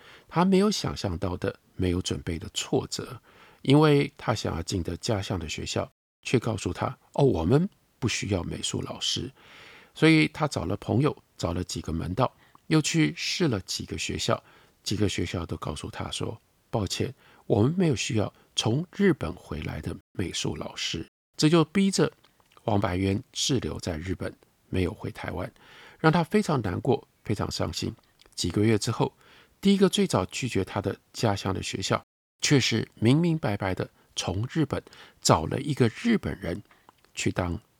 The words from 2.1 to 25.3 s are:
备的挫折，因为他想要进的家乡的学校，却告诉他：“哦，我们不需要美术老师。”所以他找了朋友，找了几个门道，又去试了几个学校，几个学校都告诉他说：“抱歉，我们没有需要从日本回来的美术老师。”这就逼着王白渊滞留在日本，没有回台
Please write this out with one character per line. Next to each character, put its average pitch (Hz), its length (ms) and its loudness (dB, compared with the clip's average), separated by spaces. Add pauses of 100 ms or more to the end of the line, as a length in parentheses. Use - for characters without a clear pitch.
备 85 140 -4
的 90 160 -10
挫 - 360 -2
折， - 280 -10 (460)
因 135 160 6
为 147 380 4
他 - 180 -2
想 95 220 -2
要 85 60 -4
进 92 200 -2
的 87 140 -6
家 98 260 -2
乡 98 160 -4
的 80 100 -6
学 - 160 -8
校， 95 240 -4 (340)
却 - 140 0
告 110 200 0
诉 90 160 -4
他 - 140 -4 (280)
：“哦， 143 100 4
我 92 200 2
们 143 240 4 (320)
不 117 80 0
需 - 220 -4
要 90 120 0
美 82 180 -8
术 98 220 -4
老 - 160 -10
师。” - 320 -4 (640)
所 156 140 4
以 156 180 6
他 151 220 -2
找 - 160 -4
了 101 140 -4
朋 107 220 0
友， 143 160 2 (220)
找 85 140 -2
了 90 100 -2
几 - 180 -8
个 80 120 -6
门 82 200 -4
道， 127 220 0 (320)
又 156 160 4
去 156 340 2
试 - 300 -2
了 110 140 2
几 - 240 -6
个 - 120 -8
学 90 220 -4
校， - 240 0 (400)
几 - 140 -4
个 101 120 2
学 - 160 -2
校 87 220 -4
都 85 120 -6
告 - 180 -8
诉 87 160 -10
他 - 180 -8
说 - 320 -8 (280)
：“抱 107 140 0
歉， 101 300 -4 (320)
我 104 160 4
们 135 160 4
没 185 80 4
有 147 80 2
需 - 220 -2
要 101 180 -2 (220)
从 131 280 0 (120)
日 196 160 4
本 80 200 -4
回 - 280 -10
来 85 200 -6
的 80 160 -6 (140)
美 82 220 -6
术 - 240 -4
老 - 180 -10
师。” - 320 -6 (300)
这 156 140 4
就 165 160 6
逼 196 240 2
着 165 200 2 (540)
王 104 160 2
白 90 160 0
渊 98 340 0
滞 - 300 -2
留 78 200 -6
在 80 180 -4
日 87 160 -4
本， - 200 -8 (360)
没 95 140 0
有 80 100 -2
回 - 160 -10
台 - 220 -10